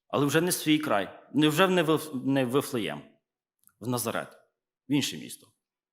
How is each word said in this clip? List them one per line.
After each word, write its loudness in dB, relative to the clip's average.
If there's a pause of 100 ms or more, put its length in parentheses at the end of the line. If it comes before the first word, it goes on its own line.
але 0
вже 2
не 0
в 0
свій 2
край, -2 (140)
не 4
вже 4
не 2
в, 0 (100)
не 2
в -4
Вифлеєм, -2 (800)
в -10
Назарет, -4 (520)
в -6
інше 0
місто. -16 (460)